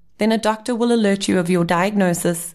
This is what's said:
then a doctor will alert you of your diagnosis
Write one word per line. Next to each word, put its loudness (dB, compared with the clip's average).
then 0
a 0
doctor -2
will 0
alert 0
you 2
of -2
your 2
diagnosis 0